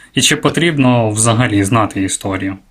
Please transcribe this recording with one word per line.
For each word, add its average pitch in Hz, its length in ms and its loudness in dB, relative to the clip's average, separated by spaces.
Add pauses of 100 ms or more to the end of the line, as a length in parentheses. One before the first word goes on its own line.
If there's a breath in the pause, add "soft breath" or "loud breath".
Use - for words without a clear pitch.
(140)
І - 80 -14
чи - 140 2
потрібно 139 760 2
взагалі 110 540 2
знати 101 400 0
історію 95 540 -6 (140)